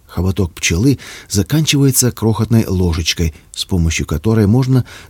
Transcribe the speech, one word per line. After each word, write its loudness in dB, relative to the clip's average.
Хоботок -4
пчелы 0
заканчивается 0
крохотной 0
ложечкой, -2
с -8
помощью -2
которой 0
можно 2